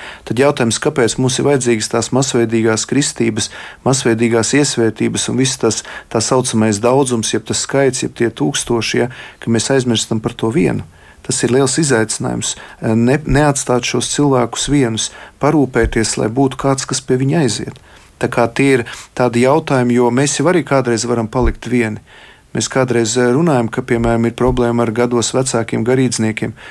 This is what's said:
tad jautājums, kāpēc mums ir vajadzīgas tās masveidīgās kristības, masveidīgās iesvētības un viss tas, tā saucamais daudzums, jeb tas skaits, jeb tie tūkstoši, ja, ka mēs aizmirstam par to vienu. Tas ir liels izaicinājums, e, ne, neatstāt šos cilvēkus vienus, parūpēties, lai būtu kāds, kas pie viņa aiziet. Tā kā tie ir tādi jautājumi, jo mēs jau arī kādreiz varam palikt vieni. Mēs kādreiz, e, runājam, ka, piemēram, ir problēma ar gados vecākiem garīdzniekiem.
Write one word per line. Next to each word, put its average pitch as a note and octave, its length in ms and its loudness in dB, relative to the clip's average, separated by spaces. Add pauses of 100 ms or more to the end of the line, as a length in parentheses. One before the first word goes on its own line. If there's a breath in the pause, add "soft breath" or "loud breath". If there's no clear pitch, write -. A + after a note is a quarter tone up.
(240 loud breath)
tad - 120 -6
jautājums, C3+ 420 2
kāpēc B2+ 400 0
mums B2+ 200 0
ir C#3 100 2
vajadzīgas A#2+ 400 0
tās A#2 240 -2
masveidīgās A#2 760 2
kristības, A#2 640 -2 (360 loud breath)
masveidīgās A#2 680 2
iesvētības A#2 800 0
un A#2+ 100 0
viss C3 160 0
tas, - 260 0 (280 loud breath)
tā A2+ 100 0
saucamais A2 580 2
daudzums, B2 540 2
jeb G#2+ 160 -4
tas - 160 -4
skaits, C3+ 400 0
jeb A#2+ 100 -8
tie A#2 160 0
tūkstoši, A#2 680 -2
ja, A#2+ 100 0 (320 loud breath)
ka - 100 -4
mēs A2+ 220 0
aizmirstam A#2+ 480 0
par A2+ 160 -6
to A2+ 160 -2
vienu. A2+ 320 0 (340 soft breath)
Tas - 260 -6
ir A#2 80 0
liels C3 260 2
izaicinājums, B2 760 -2 (260 loud breath)
e, A2+ 160 0
ne, B2 220 4
neatstāt C#3+ 680 0
šos - 240 -2
cilvēkus C3 580 0
vienus, A#2+ 420 0 (280 loud breath)
parūpēties, B2+ 800 0
lai A2+ 140 0
būtu C3 260 0
kāds, C3+ 300 -2
kas - 160 -6
pie C3 160 0
viņa D3 240 2
aiziet. - 340 -4 (400 loud breath)
Tā A#2+ 100 -2
kā A#2+ 200 2
tie C#3 240 2
ir A#2+ 140 2 (280 loud breath)
tādi A#2+ 300 2
jautājumi, C3 520 2
jo B2 140 4
mēs C#3 300 0
jau C#3+ 100 2
arī F3 140 2
kādreiz A#2+ 420 0
varam A#2 220 0
palikt A#2 400 -2
vieni. A2 320 -2 (480 loud breath)
Mēs - 180 -4
kādreiz, A#2+ 480 0
e, B2 160 2
runājam, C3 400 2
ka, B2+ 160 -4
piemēram, A#2 400 2
ir A#2 80 -2
problēma A#2+ 480 2
ar A#2 80 0
gados A#2+ 420 0
vecākiem A#2+ 540 -2
garīdzniekiem. A#2 680 0 (140 loud breath)